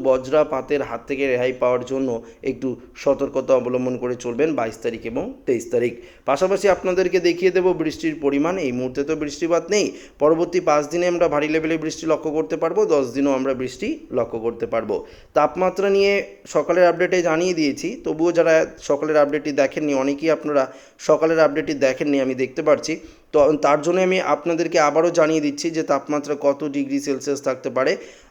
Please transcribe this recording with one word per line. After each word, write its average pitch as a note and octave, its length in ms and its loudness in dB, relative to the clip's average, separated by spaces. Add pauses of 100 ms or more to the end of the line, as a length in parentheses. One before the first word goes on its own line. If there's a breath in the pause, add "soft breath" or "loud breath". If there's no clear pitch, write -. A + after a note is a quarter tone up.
বজ্রাপাতের C3 800 0
হাত A#2 260 -8
থেকে C#3 180 -2
রেহাই B2+ 260 0
পাওয়ার B2 320 0
জন্য C3 380 -4 (220 loud breath)
একটু B2+ 320 -4 (180)
সতর্কতা C3+ 600 -2
অবলম্বন B2+ 420 -2
করে B2 180 -6
চলবেন B2 400 -2
বাইশ A2+ 280 -4
তারিখ A2+ 220 -4
এবং D3 300 -6 (120)
তেইশ A#2+ 240 -2
তারিখ। A#2+ 220 0 (320 loud breath)
পাশাপাশি F#3+ 440 0
আপনাদেরকে F3+ 520 0
দেখিয়ে F3 300 2
দেব F3+ 220 2
বৃষ্টির D#3 480 -4
পরিমাণ। D3 380 0
এই C#3 140 -2
মুহূর্তে B2+ 320 -4
তো D#3 120 -2
বৃষ্টিপাত D#3+ 540 -2
নেই, G3 160 2 (320 loud breath)
পরবর্তী E3 420 2
পাঁচ D3+ 300 2
দিনে F3 160 0
আমরা F3 220 2
ভারী D3 200 0
লেভেলের D#3+ 300 0
বৃষ্টি D#3 280 -8
লক্ষ্য D#3 240 0
করতে D#3 260 -2
পারবো, E3 280 0
দশ D3+ 200 2 (100)
দিনও C#3 180 2
আমরা C3+ 220 0
বৃষ্টি B2+ 340 -6 (240)
লক্ষ্য A#2 260 -2
করতে A2+ 280 -4
পারবো। A2 400 -4 (280 loud breath)
তাপমাত্রা F#3 560 2
নিয়ে G3 220 4 (340)
সকালের E3+ 400 2
আপডেটে E3+ 360 2
জানিয়ে E3+ 320 0
দিয়েছি, D#3 340 -2 (160)
তবুও D#3+ 280 0
যারা D#3+ 340 4 (160)
সকালের D3+ 340 0
আপডেটটি D3 360 2
দেখেননি, C#3+ 420 0
অনেকেই C#3 360 0
আপনারা D3 420 0 (260 loud breath)
সকালের D#3+ 420 2
আপডেটটি D3+ 340 2
দেখেননি C#3 460 0
আমি C3 140 0
দেখতে B2+ 280 -4
পারছি। D3+ 340 2 (360 loud breath)
তো D#3 60 4 (240)
তার D3 200 4
জন্য F3 180 2
আমি F#3 200 2
আপনাদেরকে E3 580 0
আবারও D#3 320 4
জানিয়ে D#3+ 300 2
দিচ্ছি D3 300 -4
যে D#3+ 120 -2
তাপমাত্রা C#3+ 580 -2
কত C#3 240 0
ডিগ্রি C#3 360 -4
সেলসিয়াস C#3 420 -4
থাকতে C3 280 -6
পারে। C3+ 260 0 (340 loud breath)